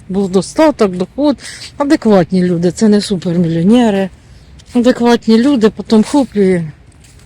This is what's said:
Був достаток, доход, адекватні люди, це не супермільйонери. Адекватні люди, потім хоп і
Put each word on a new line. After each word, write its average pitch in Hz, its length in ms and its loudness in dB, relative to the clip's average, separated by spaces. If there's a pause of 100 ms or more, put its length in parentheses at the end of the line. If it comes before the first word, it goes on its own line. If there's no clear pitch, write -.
(120)
Був 196 180 -4
достаток, 208 640 0
доход, 226 460 -4 (400)
адекватні 202 680 0
люди, 175 280 -2
це 214 180 0
не 208 120 2
супермільйонери. 190 1080 0 (640)
Адекватні 233 640 2
люди, 233 320 2
потім 214 340 0
хоп 277 320 -2
і 185 280 0 (640)